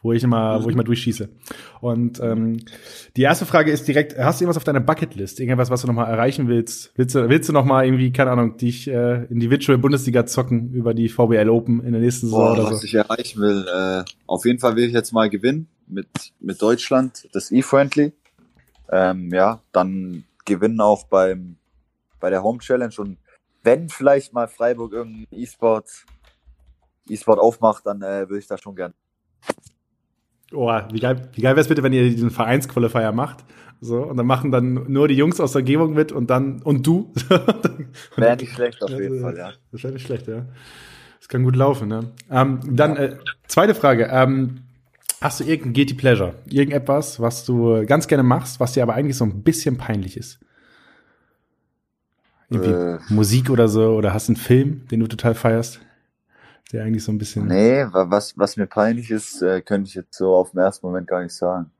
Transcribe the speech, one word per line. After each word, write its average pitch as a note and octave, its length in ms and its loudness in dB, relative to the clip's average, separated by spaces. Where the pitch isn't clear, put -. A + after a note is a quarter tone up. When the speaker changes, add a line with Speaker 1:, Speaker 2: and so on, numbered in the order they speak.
Speaker 1:
wo A2+ 120 0
ich A#2 100 2
immer, A2 400 0
wo A2+ 60 -2
ich A2+ 60 -2
Speaker 2:
Mhm. - 20 2
Speaker 1:
mal A#2 60 0
durchschieße. A2+ 460 -4
Und, A#2+ 400 -2
ähm, A2+ 360 -2
die B2+ 60 4
erste C#3 220 4
Frage D#3 260 2
ist D3 160 -2
direkt: C#3 300 0
Hast C3 220 0
du F3+ 40 0
irgendwas E3+ 140 0
auf - 60 -6
deiner C#3+ 160 0
Bucketlist? B2 600 -4
Irgendwas, B2+ 300 0
was B2 120 -2
du C3 60 -4
noch A#2+ 80 0
mal A#2 100 0
erreichen B2 420 0
willst? A#2 480 -2
Willst B2+ 200 0
du, A#2+ 140 2
willst D#3 200 4
du D3+ 40 -2
noch C3+ 120 4
mal C3 200 4
irgendwie, B2+ 280 2
keine C3 180 2
Ahnung, A#2+ 260 0
dich, A#2+ 300 -4
äh, A#2+ 380 -2
in A#2 140 -4
die A#2 100 0
Virtual C3 280 4
Bundesliga B2+ 480 2
zocken B2 480 -2
über A#2 200 -2
die A2+ 160 0
V A#2+ 180 2
B A2+ 80 4
L G#2+ 140 4
Open A#2 340 2
in A#2+ 80 -4
der A2+ 100 0
nächsten A#2+ 260 0
Saison A2 120 2
Speaker 2:
Boah, A2+ 140 6
Speaker 1:
oder A2+ 180 2
Speaker 2:
was G#2+ 100 -4
Speaker 1:
so? G#2 40 -14
Speaker 2:
ich A2 100 -8
erreichen A2 460 -2
will, G2+ 320 2
äh, F#2 300 -2
auf F2+ 180 -4
jeden A#2+ 140 2
Fall A#2+ 160 2
will A#2+ 100 2
ich A#2+ 80 -4
jetzt A2+ 180 -2
mal A2 180 2
gewinnen B2+ 380 -4
mit, F#2+ 200 -10
mit F#2+ 220 -8
Deutschland, B2+ 720 0
das - 180 -8
E-Friendly. C#3 640 2
Ähm, F#2 420 0
ja, G#2 280 0
dann F#2 520 -2
gewinnen G#2+ 360 0
auch G#2 260 2
beim, F#2 500 0
bei F#2 100 -4
der F#2+ 140 0
Home A#2+ 160 -2
Challenge B2 380 -4
und G2+ 200 -12
wenn D#3 220 4
vielleicht C#3 460 0
mal A#2+ 160 -4
Freiburg A#2 420 -4
irgendein A2+ 400 -12
E-Sport, A2+ 580 -2
E-Sport G#2+ 320 2
aufmacht, A2+ 460 2
dann, G2+ 160 -6
äh, G2 260 -6
würde G2+ 120 -8
ich - 80 -16
da G2 100 -8
schon G2 180 -18
gern. F2+ 180 -10
Speaker 1:
Oh, B2 180 -2
wie A2+ 80 -6
geil, B2+ 340 -4
wie A2 80 -8
geil C3 140 4
wär's D#3 140 4
bitte, D3+ 120 2
wenn C3 120 0
ihr B2+ 160 4
diesen A#2 200 0
Vereinsqualifier A#2+ 840 -2
macht, - 320 -6
so, A#2 240 -6
und C#3+ 140 -8
dann A#2+ 80 0
machen C3 260 0
dann B2+ 220 0
nur C#3 160 4
die C#3 80 4
Jungs D#3 240 2
aus C#3+ 140 0
der D#3 80 2
Umgebung D3+ 320 2
mit D#3 180 2
und B2 180 -4
dann, C3 320 0
und C#3 240 0
du. F3+ 360 0
<laughs> - 960 -2
Speaker 2:
Wär A#2+ 180 4
nicht B2 180 -12
schlecht A#2+ 300 -6
auf G2 60 -6
Speaker 1:
Ja, C3+ 100 -8
Speaker 2:
jeden A2+ 140 -6
Speaker 1:
das C3 80 -6
Speaker 2:
Fall, A#2+ 160 -8
ja. F2+ 140 -14
Speaker 1:
das A#2+ 140 -16
wär C3 60 -8
nicht C3 140 -14
schlecht, A#2+ 220 -8
ja. A#2 180 -10
Das - 100 -20
kann B2+ 160 0
gut B2+ 100 2
laufen, C3 320 2
ne? A2+ 240 -8
Ähm, C3 300 0
dann, D3 280 2
Speaker 2:
Ja. C#3+ 60 -2
Speaker 1:
äh, C3 140 -4
zweite G3 280 4
Frage, A#2+ 360 4
ähm, C3 480 2
hast C#3 180 -4
du B2+ 60 -6
irgendein D3 280 -2
Guilty C3+ 200 2
Pleasure? A2+ 400 2
Irgendetwas, C#3+ 720 0
was A#2+ 240 -4
du A#2 400 2
ganz D3+ 240 2
gerne C#3 140 4
machst, B2+ 360 0
was B2 140 0
dir B2+ 100 2
aber A#2 100 0
eigentlich C3+ 220 -2
so B2 80 -2
ein G2+ 180 -2
bisschen D3 360 0
peinlich G2 400 -8
ist? - 220 -18
Irgendwie F#2 220 -2
Speaker 2:
Äh. F2 280 -2
Speaker 1:
Musik G#2+ 400 2
oder A#2 180 4
so, A2 280 4
oder G#2 180 0
hast G#2+ 160 -4
einen A2 60 4
Film, C3+ 560 2
den A2+ 80 0
du A2+ 80 0
total A2+ 260 -2
feierst, A2+ 460 -2
der A2 120 -8
eigentlich A2 200 -2
so A2 80 -6
ein G#2+ 60 -2
bisschen G#2 300 -4
Speaker 2:
Nee, B2+ 440 4
wa-, F#2 180 2
was, G2+ 280 0
was G2 200 0
mir G2 100 -4
peinlich A2+ 440 -2
ist, - 300 -8
äh, F#2 200 0
könnte G2 260 -4
ich F#2+ 80 -20
jetzt - 220 -14
so F#2+ 180 2
auf F#2 160 2
den F2+ 80 -6
ersten F#2+ 260 -2
Moment F2+ 220 -6
gar F2+ 160 -4
nicht E2+ 120 -12
sagen. F2+ 440 -4